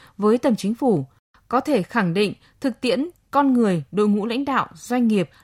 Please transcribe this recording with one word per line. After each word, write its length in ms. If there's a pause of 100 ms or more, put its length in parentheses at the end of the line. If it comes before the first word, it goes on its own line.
(180)
với 200
tầm 180
chính 180
phủ, 320 (420)
có 120
thể 220
khẳng 320
định 200 (260)
thực 200
tiễn 260 (240)
con 220
người, 400
đội 160
ngũ 180
lãnh 180
đạo, 300
doanh 340
nghiệp 220 (140)